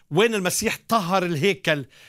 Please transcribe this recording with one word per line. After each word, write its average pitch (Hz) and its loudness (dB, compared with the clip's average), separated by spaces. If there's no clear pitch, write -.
وين 220 4
المسيح 196 -2
طهر 190 0
الهيكل 165 -2